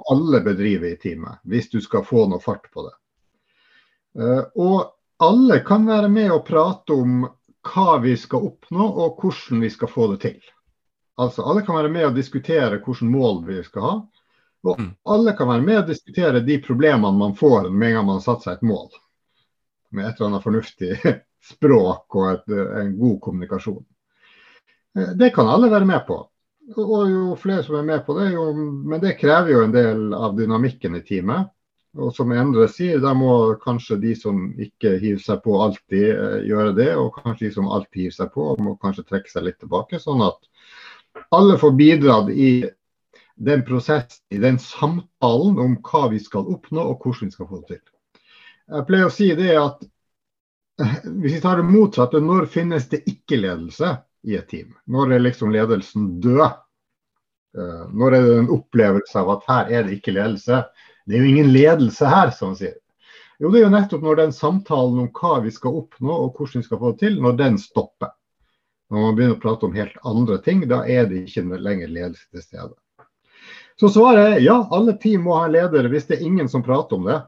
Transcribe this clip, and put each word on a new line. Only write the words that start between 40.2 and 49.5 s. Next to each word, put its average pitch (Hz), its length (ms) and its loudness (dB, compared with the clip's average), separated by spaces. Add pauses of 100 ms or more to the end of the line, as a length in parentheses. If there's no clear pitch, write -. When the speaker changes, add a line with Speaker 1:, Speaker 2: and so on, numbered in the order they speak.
Speaker 1:
at - 280 -4 (800)
alle 185 300 6
får 147 160 4
bidratt 139 560 6
i 135 200 2 (880)
den 135 240 0
prosessen, 127 560 -4 (100)
i 101 100 -8
den 127 200 2
samtalen 151 1000 -2
om 127 200 0
hva 143 300 0
vi 110 100 -4
skal 98 280 -8
oppnå, 151 360 -6
og 131 200 -6
hvordan 120 280 -6
vi - 40 -18
skal 87 120 -16
få 90 140 -16
det - 80 -20
til. 87 120 -16 (840)
Jeg 147 220 -8
pleier 190 200 4
å 156 80 0
si 202 200 2
det 180 200 2